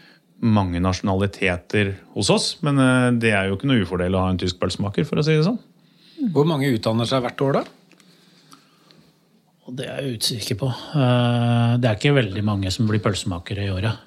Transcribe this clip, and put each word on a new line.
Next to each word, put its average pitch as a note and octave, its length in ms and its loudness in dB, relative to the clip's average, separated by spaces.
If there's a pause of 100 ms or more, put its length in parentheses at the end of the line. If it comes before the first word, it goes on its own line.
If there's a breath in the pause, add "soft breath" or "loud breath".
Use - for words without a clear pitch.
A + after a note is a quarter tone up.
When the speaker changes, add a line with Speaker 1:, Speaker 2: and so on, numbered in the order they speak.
(420 soft breath)
Speaker 1:
mange G2+ 380 2
nasjonaliteter G2 1160 -2 (180)
hos G#2+ 160 -2
oss, - 320 0
men, C#3+ 180 0
eh, B2+ 320 4
det A#2 220 2
er F#2+ 160 0
jo G2 80 -2
ikke C#3 100 -4
noe B2 160 2
ufordel F2+ 320 -2
å F#2 80 2
ha F#2 60 0
en F#2 80 0
tysk F2+ 220 -4
pølsemaker, G2+ 460 -2
for E3 120 -4
å D#3 60 0
si D#3 120 2
det D#3 80 2
sånn. A3+ 160 0 (720 soft breath)
Speaker 2:
Hvor C#3+ 160 2
mange C#3+ 240 0
utdanner A2+ 340 0
seg C3 160 0
hvert A#2+ 200 -4
år C#3 120 2
da? A#3+ 100 0 (2000 soft breath)
Speaker 3:
Og B2 80 -14
det B2 160 -10
er C3 140 -10
jeg A#2+ 160 -6
usikker G#2+ 400 -4
på. C3+ 80 -2
Eh, A#2+ 1080 2
det B2 120 2
er G#2 80 0
ikke C#3+ 180 2
veldig G#2 320 0
mange G2 240 0
som G#2+ 160 0
blir G#2+ 160 0
pølsemakere G2 640 -4
i F#2+ 60 -4
året. G#2 340 -2